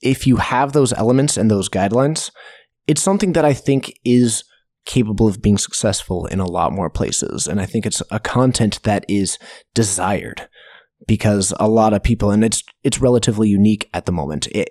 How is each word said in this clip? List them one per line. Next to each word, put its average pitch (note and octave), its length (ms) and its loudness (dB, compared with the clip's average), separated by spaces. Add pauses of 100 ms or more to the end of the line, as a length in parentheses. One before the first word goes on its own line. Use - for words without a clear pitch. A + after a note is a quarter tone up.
if C3 240 0
you B2 100 6
have C3+ 360 0
those C#3+ 200 2
elements B2+ 460 2
and G#2+ 120 2
those G2 200 0
guidelines, A#2+ 600 0 (560)
it's D3+ 140 -4
something G3 320 0
that D3+ 140 2
I C#3+ 80 4
think - 500 -2
is B2 400 2 (400)
capable A2 440 0
of G2+ 120 -4
being G2+ 160 2
successful - 720 -4
in F#2 140 -4
a F#2+ 60 -4
lot E2+ 280 -2
more F2+ 160 -4
places. - 560 -4
And G2+ 120 -4
I F#2+ 60 -4
think A2+ 220 -4
it's - 240 -6
a G#2+ 100 -4
content B2 640 0
that G2+ 260 -2
is G2 300 -2 (340)
desired, F#2+ 760 -4 (600)
because G#2 500 2
a G#2+ 100 2
lot A2 240 4
of G2+ 100 2
people, G#2+ 280 2
and G#2+ 140 4
it's, - 180 -2 (220)
it's B2 160 -2
relatively A#2 480 2
unique G2+ 440 2
at F2 140 -6
the F2+ 60 -2
moment, D2+ 360 -4
it - 220 -4